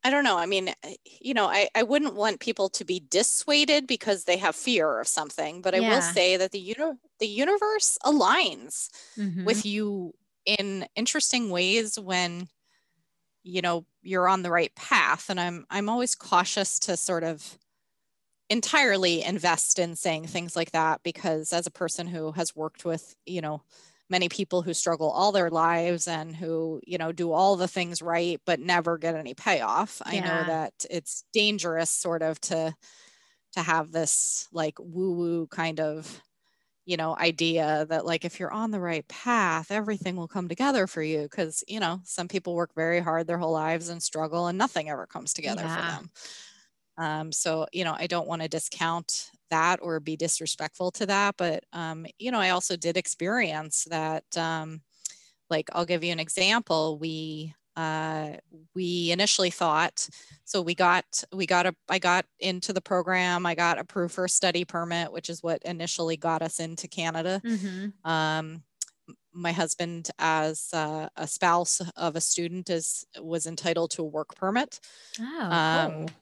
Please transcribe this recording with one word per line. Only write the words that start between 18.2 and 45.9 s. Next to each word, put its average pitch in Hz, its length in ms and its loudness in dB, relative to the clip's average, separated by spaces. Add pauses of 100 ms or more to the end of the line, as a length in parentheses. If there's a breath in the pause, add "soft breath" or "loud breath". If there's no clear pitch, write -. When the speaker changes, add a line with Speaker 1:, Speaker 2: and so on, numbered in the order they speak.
Speaker 1:
entirely 202 720 4
invest 170 560 2
in 170 160 0
saying 160 320 -2
things 170 280 -6
like 165 160 -2
that, 160 320 2
because 160 500 -2
as 170 140 0
a 165 40 -8
person 170 360 -6
who 160 260 -4
has 165 220 -4
worked 156 300 -6
with, 165 300 -4 (100)
you 175 160 -6
know, 151 220 -6 (460 soft breath)
many 180 200 2
people 180 320 0
who 170 120 -4
struggle 160 380 0
all 196 200 4
their 185 180 4
lives 165 580 2
and 160 280 -6
who, 160 500 -4
you 175 120 -6
know, 165 140 -2
do 170 200 -2
all 190 260 6
the 180 100 0
things 175 340 -4
right, 170 440 0
but 170 140 2
never 170 380 2
get 165 180 -2
any 147 180 -8
payoff, 147 720 0
I - 140 -2
know 165 240 0
Speaker 2:
Yeah. - 20 -2
Speaker 1:
that 160 280 -2 (160)
it's - 440 -8
dangerous 175 580 2
sort 170 300 -2
of 160 200 0
to, 160 340 -2 (760 soft breath)
to 180 80 -2
have 160 300 0
this, - 600 0
like, 156 260 -2
woo-woo 175 680 -2
kind 165 320 -4
of, 156 420 -4 (640)
you 175 120 -2
know, 160 200 0
idea 160 720 2
that, 160 160 0
like, 165 200 -2
if - 140 -8
you're 180 140 -4
on 220 180 -2
the 208 100 -2
right 165 280 -4
path, 185 640 0
everything 202 460 -4
will 170 120 -6
come 180 200 -4
together 240 380 2
for 165 160 -4
you. 156 260 -2
'Cause, 160 380 -4
you 220 120 -8
know, 180 260 -2
some 180 220 -6
people 180 280 -4
work 170 200 -2
very 165 260 2
hard 165 260 0
their 170 120 0
whole 165 140 0
lives 160 360 0
and 170 140 -8
struggle 160 440 -2
and 175 100 -2
nothing 185 320 0
ever 143 180 -6
comes - 260 -6
together 151 360 -4
for 170 140 -4
Speaker 2:
Yeah. 170 140 -4